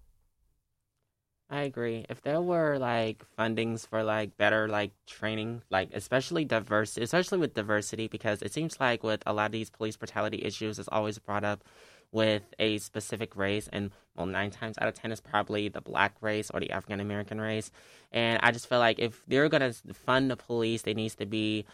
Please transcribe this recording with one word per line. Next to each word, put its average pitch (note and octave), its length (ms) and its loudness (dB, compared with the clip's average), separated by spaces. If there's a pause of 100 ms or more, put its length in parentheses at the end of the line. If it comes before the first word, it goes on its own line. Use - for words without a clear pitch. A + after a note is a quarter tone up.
(1500)
I C#3+ 120 -4
agree. A#2+ 480 -4
If - 140 -10
there D3+ 180 0
were, E3 380 2
like, A#2 440 0 (140)
fundings A2+ 500 0
for, A2 160 0
like, G#2+ 340 0
better, G#2+ 300 4
like, G#2 240 0 (140)
training, A2 640 -4
like, F#2+ 240 2
especially C3+ 520 0
diverse-, G#2+ 520 2
especially E3+ 400 2
with D#3 160 2
diversity, G#2+ 540 0
because G#2+ 340 -2
it G#2 100 -4
seems D#3 280 -4
like A#2+ 240 2
with G#2+ 240 0
a G#2+ 60 2
lot G#2+ 140 2
of G#2+ 40 -4
these A2 180 -4
police A2 260 -6
brutality G#2+ 480 -4
issues, G#2+ 360 -4
it's F#2+ 120 -10
always G#2+ 280 0
brought G#2 240 -4
up G#2 200 -2 (480)
with G#2+ 320 2 (140)
a G#2+ 220 2
specific G#2+ 560 -8
race, G2 360 -2
and, G2+ 200 -4 (240)
well, E2 100 -4
nine G2 260 -2
times A2+ 300 -10
out A2 60 2
of A2 80 -2
ten, A2+ 160 -8
it's G#2+ 100 -8
probably G#2 480 0
the - 120 -10
black F#2+ 400 0
race G#2+ 280 -2
or - 100 -4
the E2+ 120 -4
African G2 280 -4
American G#2 400 -4
race. A2 320 -4 (400)
And A#2 300 2
I A#2+ 100 6
just A#2 160 -4
feel B2 120 4
like A2+ 180 6
if A2+ 300 -2
they're C#3 220 4
gonna C#3+ 180 2
s-, A#2 160 -6 (100)
fund C3 380 2
the A#2+ 60 -4
police, A2+ 440 0
there A2 140 0
needs A2 200 -4
to G#2 120 -6
be, G#2+ 460 0